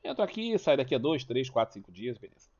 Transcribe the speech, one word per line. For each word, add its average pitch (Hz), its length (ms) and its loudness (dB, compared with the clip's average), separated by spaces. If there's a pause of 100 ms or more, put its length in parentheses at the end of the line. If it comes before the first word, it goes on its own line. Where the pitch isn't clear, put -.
Entra 240 200 -2
aqui, 220 340 -2
sai 151 200 4
daqui 139 180 0
a - 20 2
dois, 139 260 0
três, 131 260 -2
quatro, 113 240 0
cinco 95 180 -18
dias, 107 260 -8
beleza. - 320 -20 (100)